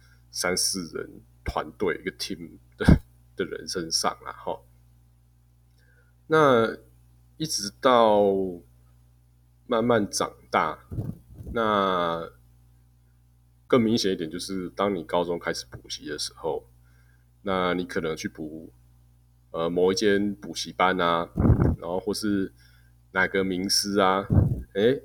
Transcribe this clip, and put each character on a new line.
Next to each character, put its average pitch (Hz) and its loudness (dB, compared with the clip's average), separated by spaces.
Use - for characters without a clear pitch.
三 90 -2
四 - -4
人 - -12
团 73 -6
队， 87 -2
一 85 -20
个 92 -6
team 85 -12
的， - 6
的 95 -4
人 - -10
身 85 -8
上 - -4
啦， - -12
吼。 - -10
那 135 4
一 160 -6
直 101 -6
到 113 6
慢 117 0
慢 113 4
长 - -4
大， 80 0
那 92 0
更 123 2
明 110 2
显 95 0
一 95 -2
点 80 -6
就 87 -10
是 92 -8
当 101 -2
你 80 -6
高 87 0
中 85 -4
开 85 -4
始 - -8
补 - -18
习 143 -12
的 147 -8
时 - -8
候， - -6
那 92 0
你 90 -2
可 92 -6
能 80 -4
去 - -10
补， 80 -12
呃， 82 -2
某 90 4
一 - 0
间 101 2
补 82 -12
习 82 -10
班 92 2
啊， 85 0
然 - -14
后 87 -4
或 101 -4
是 101 -2
哪 92 2
个 95 0
名 92 -2
师 101 0
啊， 95 2
诶， 117 2